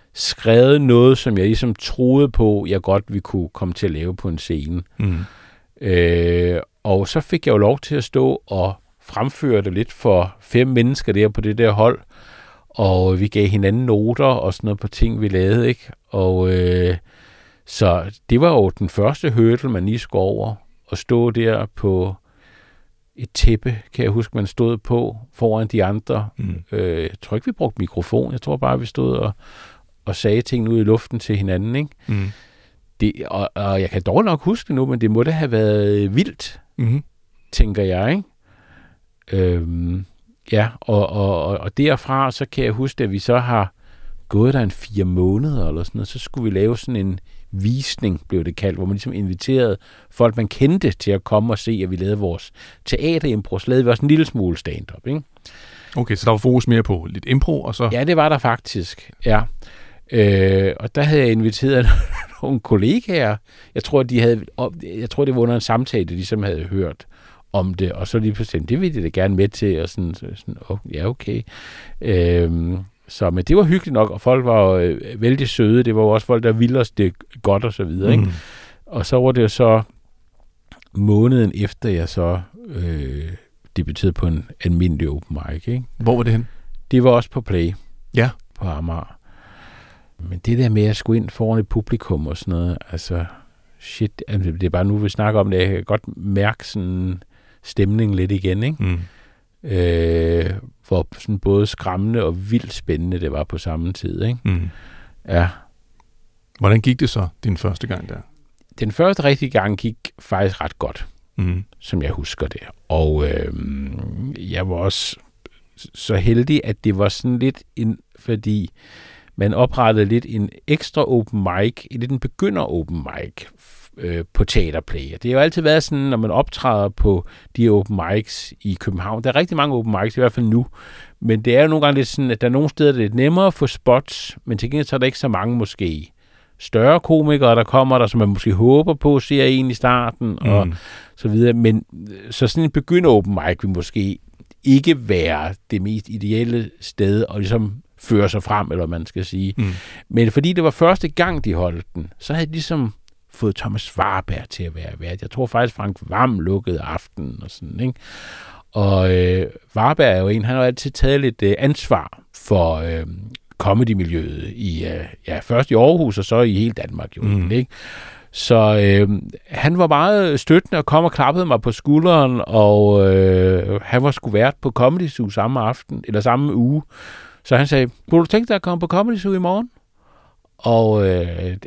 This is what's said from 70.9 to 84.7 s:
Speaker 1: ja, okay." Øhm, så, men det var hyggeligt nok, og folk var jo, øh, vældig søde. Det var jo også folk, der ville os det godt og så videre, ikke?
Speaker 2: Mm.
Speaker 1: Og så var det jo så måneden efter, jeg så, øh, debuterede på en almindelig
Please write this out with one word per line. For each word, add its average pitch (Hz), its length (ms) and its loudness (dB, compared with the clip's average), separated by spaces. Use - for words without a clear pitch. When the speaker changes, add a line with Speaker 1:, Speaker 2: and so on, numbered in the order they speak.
Speaker 1:
ja, 80 140 -4
okay." 117 340 -6
Øhm, 87 800 0
så, 92 220 -2
men 87 140 0
det - 120 4
var 208 60 8
hyggeligt 170 300 2
nok, 107 180 4
og 104 100 -10
folk 127 240 2
var 113 180 4
jo, 95 160 4
øh, 87 440 -2
vældig 127 260 2
søde. 117 340 4
Det 113 140 0
var 110 60 4
jo 107 60 6
også 107 180 2
folk, 117 160 2
der 113 100 2
ville 120 280 2
os 113 100 -2
det 95 240 0
godt 101 220 2
og 110 80 -2
så 101 120 -6
videre, 95 280 0
ikke? 110 120 4
Speaker 2:
Mm. 92 60 -2
Speaker 1:
Og - 200 -6
så 127 140 2
var 127 120 4
det 123 100 2
jo 107 60 4
så 113 340 4
måneden 107 640 4
efter, 104 340 -4
jeg 85 200 -2
så, 87 320 -2
øh, 80 640 -6
debuterede 85 360 -2
på - 140 -2
en 80 220 -2
almindelig 85 440 0